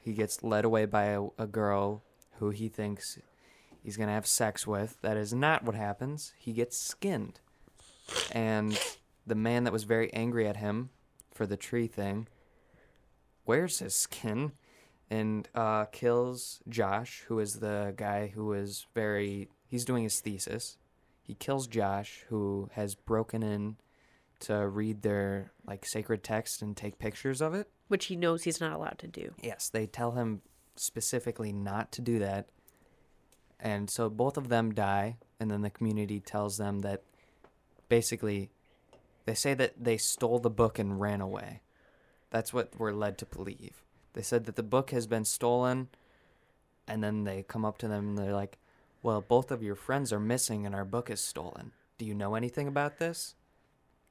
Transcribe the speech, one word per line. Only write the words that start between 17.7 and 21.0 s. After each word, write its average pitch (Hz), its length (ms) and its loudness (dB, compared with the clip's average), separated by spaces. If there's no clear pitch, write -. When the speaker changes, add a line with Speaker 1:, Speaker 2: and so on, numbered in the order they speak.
Speaker 1:
guy 101 320 -2
who 107 260 -2
is 101 420 -4
very, 101 540 0
he's 120 180 -4
doing 123 180 2
his 107 160 0
thesis. 104 580 -6